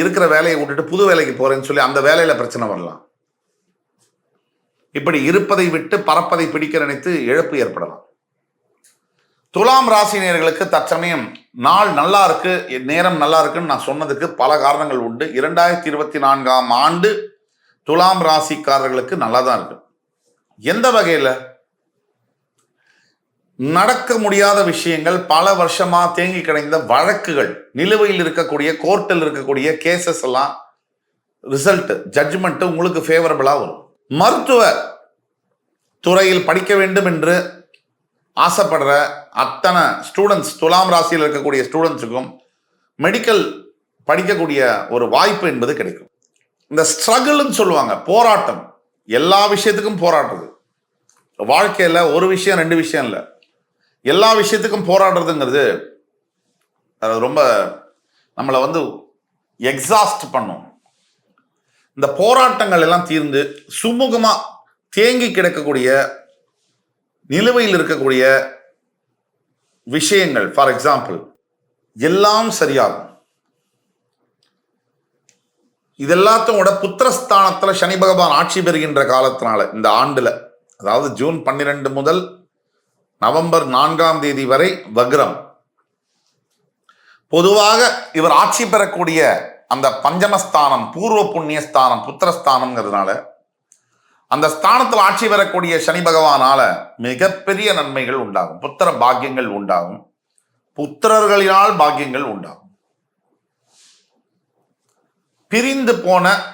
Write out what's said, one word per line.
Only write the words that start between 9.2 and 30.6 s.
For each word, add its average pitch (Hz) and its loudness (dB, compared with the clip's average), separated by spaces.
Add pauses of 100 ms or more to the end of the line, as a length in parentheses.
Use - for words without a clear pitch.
துலாம் 247 4
ராசி 208 2
நேயர்களுக்கு 170 -2
தற்சமயம் 160 -2 (400)
நாள் 190 4
நல்லா 185 2
இருக்கு, 170 -2 (380)
நேரம் 175 0
நல்லா 156 2
இருக்குன்னு 156 -4
நான் 123 -4
சொன்னதுக்கு 143 -6 (120)
பல 131 2 (100)
காரணங்கள் 143 0
உண்டு. 117 -8
இரண்டாயிரத்தி 170 -2
இருபத்தி 151 -6
நான்காம் 127 0 (140)
ஆண்டு 175 0 (800)
துலாம் 180 2
ராசிக்காரர்களுக்கு 139 -2
நல்லா 117 2
தான் 117 0
இருக்கு. - -14 (960)
எந்த 240 2
வகையில? 165 2 (2250)
நடக்க 202 0
முடியாத 202 2
விஷயங்கள், 170 -2 (140)
பல 185 4
வருஷமா 175 0 (100)
தேங்கி 180 -4
கிடந்த 151 -2 (160)
வழக்குகள், 156 -2 (100)
நிலுவையில் 196 0
இருக்கக்கூடிய, 160 -2 (140)
கோர்ட்டில் 185 0
இருக்கக்கூடிய 139 -2 (160)
கேசஸ் 175 -2
எல்லாம் 135 -2 (1000)